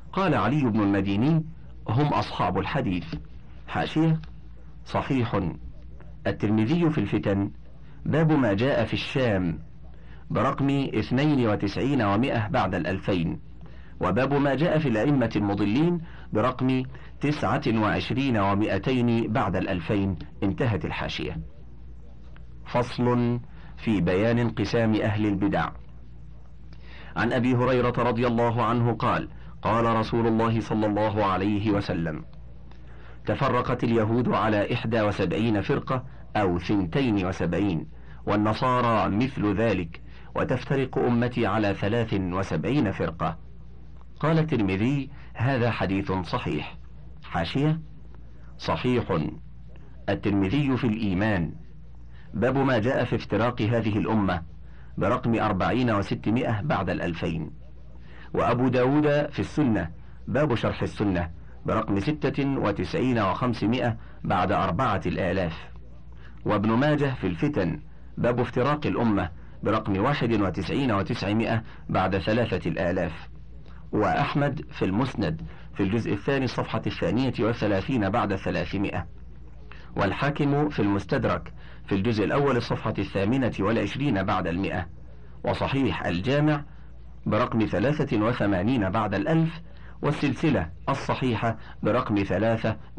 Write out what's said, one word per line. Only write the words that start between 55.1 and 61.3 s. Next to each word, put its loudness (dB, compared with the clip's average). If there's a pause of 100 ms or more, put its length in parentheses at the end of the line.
أربعين 2
وستمائة 0
بعد 0
الألفين. -2 (840)
وأبو 2
داود 4
في -6
السنة، 0 (380)
باب 2
شرح -2
السنة، 0 (360)